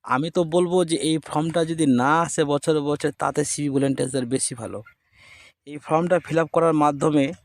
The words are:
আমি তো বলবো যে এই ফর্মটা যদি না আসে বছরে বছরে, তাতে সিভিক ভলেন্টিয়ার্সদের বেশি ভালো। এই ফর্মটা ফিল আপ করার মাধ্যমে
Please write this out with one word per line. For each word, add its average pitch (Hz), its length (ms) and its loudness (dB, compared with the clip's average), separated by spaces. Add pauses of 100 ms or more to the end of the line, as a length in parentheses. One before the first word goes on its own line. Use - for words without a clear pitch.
আমি 131 280 -2
তো 180 120 0
বলবো 175 420 2
যে 160 100 -2
এই 156 220 -2
ফর্মটা 160 480 -2
যদি 160 200 -2
না 139 360 4
আসে 160 220 -2
বছরে 143 360 0
বছরে, 147 320 -2
তাতে 143 340 -2
সিভিক 147 260 -4
ভলেন্টিয়ার্সদের 135 540 0
বেশি 131 300 -4
ভালো। 104 280 -10 (800)
এই 147 120 -16
ফর্মটা 170 420 0
ফিল 160 200 -2
আপ 156 120 0
করার 165 220 2
মাধ্যমে 147 600 2 (120)